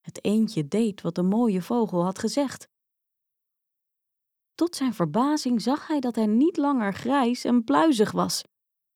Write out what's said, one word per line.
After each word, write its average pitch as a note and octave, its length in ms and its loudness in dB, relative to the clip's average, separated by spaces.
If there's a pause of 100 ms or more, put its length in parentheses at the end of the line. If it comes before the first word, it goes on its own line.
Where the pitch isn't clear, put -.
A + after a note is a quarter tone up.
Het - 240 -16
eendje G3+ 440 0
deed G#3 320 0
wat E3+ 140 -6
de F3+ 80 -2
mooie G3 400 2
vogel F3+ 420 0
had F#3 140 -4
gezegd. A#3+ 500 -4 (1900)
Tot E4+ 220 -2
zijn B3+ 180 -2
verbazing A#3+ 680 0
zag C4 240 -2
hij D4+ 140 -2
dat B3 140 -4
hij A3 120 0
niet B3+ 300 2
langer C4 380 0
grijs B3 500 0
en A#3+ 200 2
pluizig C#4 460 4
was. F3+ 320 -2 (540)